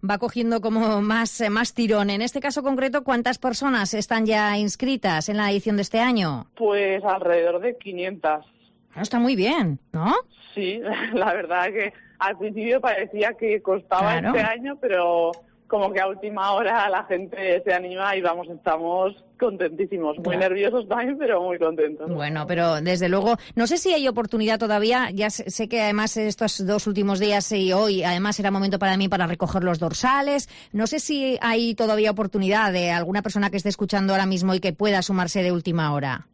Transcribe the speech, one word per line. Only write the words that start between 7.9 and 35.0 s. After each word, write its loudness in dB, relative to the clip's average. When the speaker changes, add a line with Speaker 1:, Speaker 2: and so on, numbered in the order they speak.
Speaker 1:
Bueno, -8
está -2
muy 2
bien, 0
¿no? 0
Speaker 2:
Sí, -4
<laughs> -6
la 2
verdad -2
que -4
al -2
principio -2
parecía 0
que 0
costaba 0
Speaker 1:
Claro. -2
Speaker 2:
este 2
año, -4
pero 2
como 0
que 0
a 2
última -2
hora 2
la 0
gente 0
se 2
anima -2
y -2
vamos, -2
estamos -2
contentísimos, -2
muy -10
Speaker 1:
Claro. -2
Speaker 2:
nerviosos 0
también, -2
pero 0
muy -2
contentos. -2
Speaker 1:
Bueno, -4
pero 2
desde 0
luego, 2
no 2
sé 0
si 2
hay 2
oportunidad 0
todavía, 2
ya -2
sé, -6
sé -4
que 0
además 0
estos -2
dos 0
últimos 0
días 0
y 2
hoy, 2
además 0
era 2
momento 0
para 2
mí 2
para 0
recoger -2
los 2
dorsales, 0
no 0
sé -2
si -2
hay 0
todavía 2
oportunidad 0
de 0
alguna -2
persona -2
que -4
esté -2
escuchando 0
ahora 4
mismo 2
y 0
que -2
pueda 2